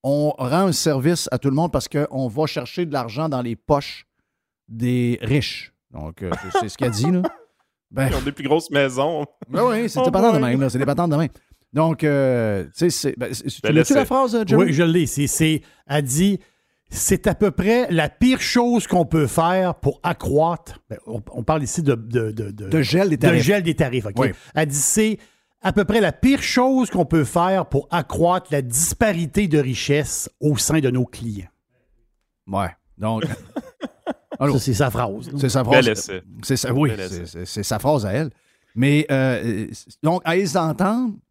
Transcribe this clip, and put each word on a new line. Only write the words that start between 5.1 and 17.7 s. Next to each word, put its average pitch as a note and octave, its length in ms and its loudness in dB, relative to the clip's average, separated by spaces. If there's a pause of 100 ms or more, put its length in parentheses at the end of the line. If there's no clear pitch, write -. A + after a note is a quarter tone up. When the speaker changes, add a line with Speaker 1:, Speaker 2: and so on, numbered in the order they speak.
Speaker 1:
riches. B2+ 500 -2 (200)
Donc, D#2 320 -12
euh, F2+ 80 -4 (100)
c'est, F#2+ 200 -4
c'est G#2+ 60 -6
ce - 80 -12
qu'elle B2+ 140 -2
dit, A#2 220 0
là. F3+ 100 2 (720)
Ben, C3+ 160 -2
Speaker 2:
Ils - 80 -2
ont C3+ 60 -4
des C#3 100 -4
plus C#3+ 100 -14
grosses D3 300 0
maisons. C#3+ 520 0 (240)
Speaker 1:
Ben D#3+ 160 0
oui, A#3 240 0
c'est C4+ 120 -4
Speaker 2:
Oh B3+ 40 2
Speaker 1:
des B3+ 60 2
patentes A3+ 240 4
de D3 60 4
Speaker 2:
boy. B2+ 100 2
Speaker 1:
même, C3 120 2
là, C3+ 60 2
c'est B2 100 -2
des C#3 80 0
patentes D3+ 260 0
de D3 40 2
même. D#3 140 0 (420)
Donc, D#3 300 0
euh, B2+ 640 2
tu C#2+ 100 -14
sais, E3+ 160 2
c'est, - 260 -4
ben, A#2 160 -6
c'est, G#2+ 120 -10
tu - 180 -8
Speaker 2:
Ben, G#2+ 60 0
Speaker 1:
l'as-tu, D#3 240 4
Speaker 2:
laissez. - 20 6
Speaker 1:
la C4+ 100 4
phrase, B3 400 0
Jerry ? E3+ 200 4
Speaker 3:
Oui, E3 80 2
je D3 100 2
l'ai. E3 240 2
C'est, C#3 220 -2
c'est, D#3 340 0 (240)
elle D3 160 0
dit, E3+ 380 0 (500)
c'est - 380 0
à F3+ 80 2
peu G3+ 160 2
près A3+ 380 2